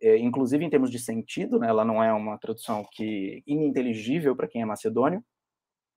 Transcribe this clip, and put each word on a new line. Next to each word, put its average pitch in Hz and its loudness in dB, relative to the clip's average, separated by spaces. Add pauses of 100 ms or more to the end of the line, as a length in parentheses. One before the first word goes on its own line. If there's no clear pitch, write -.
é, 110 8
inclusive 131 2
em 151 -4
termos 131 2
de 120 -8
sentido, 120 -4
né, 117 0
ela 110 4
não 110 2
é 113 4
uma 107 -4
tradução 110 -6
que, 107 -8
ininteligível 135 0
pra - -6
quem 117 -6
é 110 -2
macedônio, 120 -2 (720)